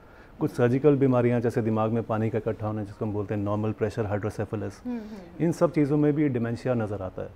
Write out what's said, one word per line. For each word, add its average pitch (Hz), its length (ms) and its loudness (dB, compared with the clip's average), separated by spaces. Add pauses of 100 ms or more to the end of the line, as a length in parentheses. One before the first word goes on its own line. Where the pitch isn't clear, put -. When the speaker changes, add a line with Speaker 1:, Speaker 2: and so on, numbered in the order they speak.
(400)
Speaker 1:
कुछ 151 100 -2
सर्जिकल 135 460 4
बीमारियाँ 123 440 4
जैसे 117 220 0
दिमाग 110 280 2
में 117 120 0
पानी 110 280 0
का 117 80 -2
इकट्ठा 107 280 -4
होना, 107 180 -4
जिसको 104 200 -8
हम 107 80 -2
बोलते 104 220 -4
हैं 104 80 -2
नॉर्मल 107 300 -2
प्रेशर 104 340 -2
हाइड्रोसेफलस, 101 800 -6
Speaker 2:
हम्म, 247 120 -6
हम्म, 214 100 -12
हम्म। 190 360 -8
Speaker 1:
इन 170 80 2
सब 170 200 0
चीज़ों 147 240 2
में 147 160 4
भी 151 160 2
डिमेंशिया 120 460 -2
नज़र 104 280 -2
आता 92 200 -8
है। 98 140 -10